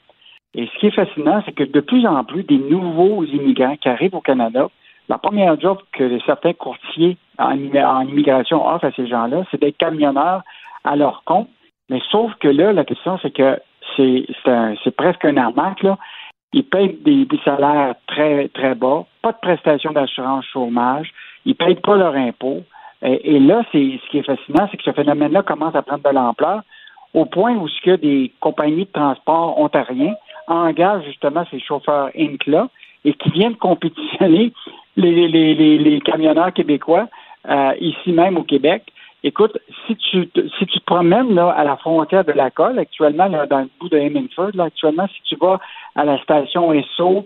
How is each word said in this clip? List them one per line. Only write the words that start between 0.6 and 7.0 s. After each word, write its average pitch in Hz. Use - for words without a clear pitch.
ce -
qui 208
est -
fascinant, 185
c'est 147
que 147
de 139
plus 240
en 131
plus, 175
des 147
nouveaux 175
immigrants 139
qui -
arrivent 143
au 160
Canada, 127
la -
première 190
job 190
que 123
certains 165
courtiers 165